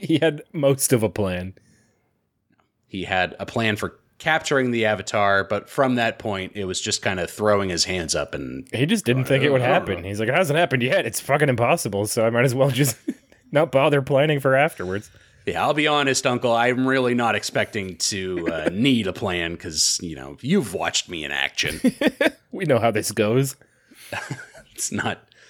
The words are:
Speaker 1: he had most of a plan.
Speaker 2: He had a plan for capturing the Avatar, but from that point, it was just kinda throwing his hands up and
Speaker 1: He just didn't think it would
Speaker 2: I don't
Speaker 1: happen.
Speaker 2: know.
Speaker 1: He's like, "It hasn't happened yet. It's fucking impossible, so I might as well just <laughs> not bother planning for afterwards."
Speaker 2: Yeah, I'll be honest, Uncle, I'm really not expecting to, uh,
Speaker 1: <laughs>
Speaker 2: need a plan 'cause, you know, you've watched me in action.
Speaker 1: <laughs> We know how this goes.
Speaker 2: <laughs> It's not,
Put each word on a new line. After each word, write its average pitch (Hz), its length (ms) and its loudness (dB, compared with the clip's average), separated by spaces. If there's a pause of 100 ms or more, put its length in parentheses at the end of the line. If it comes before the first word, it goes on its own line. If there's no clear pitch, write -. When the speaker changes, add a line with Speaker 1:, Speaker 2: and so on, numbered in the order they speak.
Speaker 1:
he 156 120 2
had 156 240 0 (100)
most 139 400 2
of 113 120 4
a 107 40 0
plan. 92 460 -4 (1300)
Speaker 2:
He 92 160 -8
had 90 340 0
a 98 80 -8
plan 113 300 -2
for 98 200 -8 (220)
capturing 143 520 0
the 117 160 0
Avatar, 101 580 2
but 101 260 -4
from 131 260 2
that 113 220 0
point, 95 360 -6
it 104 100 -6
was 92 160 -4
just - 220 -4
kinda 92 240 -2
throwing 104 420 2
his 85 160 0
hands 90 300 -4
up 76 200 -4
and 65 380 -10
Speaker 1:
He 117 140 0
just 208 180 0
didn't 127 200 2
think 135 200 2
it 147 60 2
would 135 120 4
Speaker 2:
I 120 40 0
don't 131 80 4
Speaker 1:
happen. 101 280 -2
Speaker 2:
know. 87 60 -10
Speaker 1:
He's 101 120 -6
like, 110 80 0
"It 127 60 0
hasn't 160 240 2
happened 135 240 2
yet. 156 240 0
It's - 140 -6
fucking 147 280 2
impossible, 120 580 0
so 110 200 0
I 117 40 4
might 117 140 2
as 127 100 2
well 135 160 4
just 127 260 0 (280)
<laughs> - 280 -20
not 151 200 2
bother 143 300 4
planning 143 380 2
for 135 140 2
afterwards." 107 560 0 (360)
Speaker 2:
Yeah, 85 160 -2
I'll 143 120 2
be 151 120 0
honest, 143 400 2
Uncle, 123 280 0
I'm 123 340 2
really 131 240 2
not 120 220 2
expecting 101 640 -4
to, 92 520 -4
uh, 78 180 -4
Speaker 1:
<laughs> 87 40 -2
Speaker 2:
need 113 340 2
a 92 60 -2
plan 87 460 -4
'cause, - 440 -2
you 82 140 -8
know, 67 240 -14
you've 139 320 0
watched 82 380 -4
me 82 140 -8
in 71 80 -6
action. 71 540 -4
Speaker 1:
<laughs> - 640 0
We 196 140 -6
know 139 140 4
how 113 140 2
this 107 200 -2
goes. 113 440 0 (540)
Speaker 2:
<laughs> - 640 -14
It's - 160 -8
not, - 380 -6 (200)